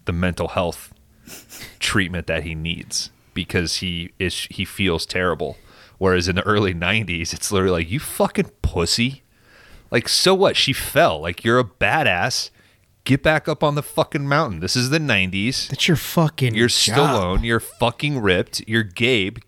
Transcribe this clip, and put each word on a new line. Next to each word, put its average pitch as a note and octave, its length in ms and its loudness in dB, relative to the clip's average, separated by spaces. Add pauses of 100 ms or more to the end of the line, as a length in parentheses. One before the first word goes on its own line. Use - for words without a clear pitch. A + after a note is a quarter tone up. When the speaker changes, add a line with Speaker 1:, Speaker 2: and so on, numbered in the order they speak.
Speaker 1:
the F#2+ 80 -2
mental E2+ 360 0
health - 440 -4 (840)
treatment F2+ 480 -2
that D#2+ 160 -2
he D#2+ 120 -8
needs E2 540 -6 (240)
because F2+ 440 -2
he F2 420 -6
is, - 320 -4
he G2 140 -8
feels F2+ 420 -2
terrible." D#2+ 500 -2 (420)
Whereas F2+ 300 2
in F2 80 0
the F2+ 60 0
early G#2 320 2
nineties, F2 580 -2
it's - 200 -6
literally F#2 320 2
like, D#2+ 60 -6
"You C3+ 100 -4
fucking - 500 -2 (120)
pussy. A#2 600 0 (680)
Like, - 180 0
so - 260 4
what? F#3 220 4
She - 160 2
fell. B2 480 2
Like, F2 240 -6
you're A#2 140 4
a B2+ 60 4
badass. G#2+ 880 0 (540)
Get C3+ 180 0
back D#3 260 2
up D3+ 160 -2
on D3 120 2
the D3 60 -2
fucking C#3+ 460 -4
mountain. C#3+ 320 0
This F#2 160 -2
is B2+ 140 0
the D#3+ 80 2
nineties. G2+ 680 0
Speaker 2:
That's - 200 0
your D#3+ 80 4
fucking C3+ 580 0
Speaker 1:
You're A2+ 140 4
Speaker 2:
job. - 280 2
Speaker 1:
Stallone. A2+ 480 2
You're A#2 160 2
fucking C3+ 600 -2
ripped. G2+ 480 2
You're A2 140 2
Gabe. A2+ 640 0